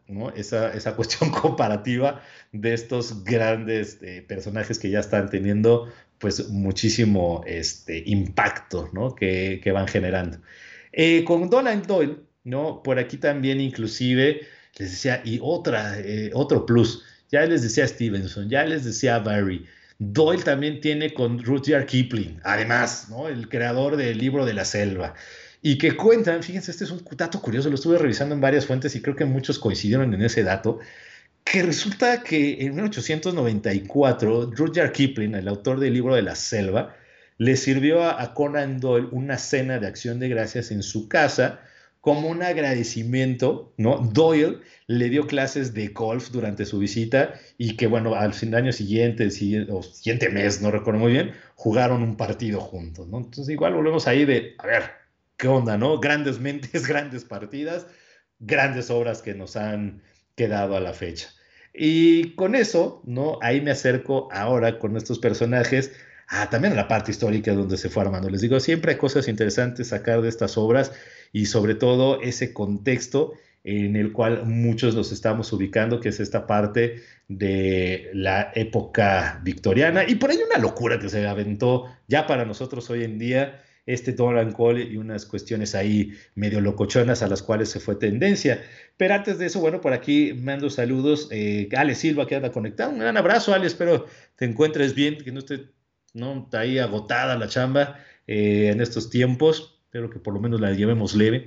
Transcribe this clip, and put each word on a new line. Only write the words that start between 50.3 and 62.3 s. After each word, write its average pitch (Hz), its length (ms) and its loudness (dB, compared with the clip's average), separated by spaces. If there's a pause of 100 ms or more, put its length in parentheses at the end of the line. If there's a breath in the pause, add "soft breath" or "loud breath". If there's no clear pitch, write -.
no 104 100 2
recuerdo 107 300 0
muy 117 120 6
bien, 147 200 2 (220 loud breath)
jugaron 120 480 2
un 113 160 -2
partido 101 420 -4
juntos, 85 480 -12
¿no? 101 80 -8
Entonces 131 320 -10
igual 156 240 0
volvemos 160 340 2
ahí 139 200 6
de, 123 320 2
a - 80 -10
ver, 117 160 2 (560)
¿qué 127 100 0
onda, 120 300 4
no? 143 200 2
Grandes 147 400 0
mentes, 139 480 -6
<laughs> - 0 -
grandes 143 380 -4
partidas, 143 600 -10 (520 soft breath)
grandes 131 520 0
obras 120 320 0
que 104 120 -8
nos 95 220 -12
han 104 460 -6 (320 soft breath)
quedado 101 420 0
a 95 40 0
la 90 120 -4
fecha. 85 380 -10 (420 soft breath)
Y 165 640 4